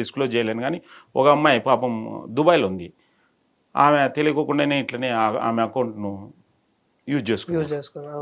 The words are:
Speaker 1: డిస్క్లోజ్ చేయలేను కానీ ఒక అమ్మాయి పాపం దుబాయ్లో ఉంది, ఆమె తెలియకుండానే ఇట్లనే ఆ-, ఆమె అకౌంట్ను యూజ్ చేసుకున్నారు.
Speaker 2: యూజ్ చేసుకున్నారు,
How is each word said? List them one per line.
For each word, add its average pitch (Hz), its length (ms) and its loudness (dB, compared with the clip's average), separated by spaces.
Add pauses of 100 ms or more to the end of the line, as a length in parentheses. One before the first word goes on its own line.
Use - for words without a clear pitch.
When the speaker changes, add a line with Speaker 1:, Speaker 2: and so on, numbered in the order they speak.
Speaker 1:
డిస్క్లోజ్ 131 340 -4
చేయలేను 113 320 -2
కానీ 175 120 -4 (400)
ఒక 135 60 4 (100)
అమ్మాయి 147 340 2
పాపం 120 220 2 (460)
దుబాయ్లో 151 360 4
ఉంది, 87 140 -10 (960)
ఆమె 147 140 4 (200)
తెలియకుండానే 147 680 0
ఇట్లనే 127 240 -4 (140)
ఆ-, 107 140 0 (120)
ఆమె 113 180 0
అకౌంట్ను 107 460 -6 (960)
యూజ్ 135 180 -2
చేసుకున్నారు. 160 340 -2
Speaker 2:
యూజ్ 147 140 -6
చేసుకున్నారు, 147 440 -14